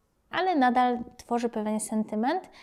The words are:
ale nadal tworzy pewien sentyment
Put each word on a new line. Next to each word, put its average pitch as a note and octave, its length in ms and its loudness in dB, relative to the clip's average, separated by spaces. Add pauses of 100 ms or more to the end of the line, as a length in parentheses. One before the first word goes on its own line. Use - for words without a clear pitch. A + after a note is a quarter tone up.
(300)
ale F4+ 260 0
nadal B3 420 4 (180)
tworzy A#3+ 320 -2
pewien G#3+ 320 -4
sentyment A3 680 -2 (120)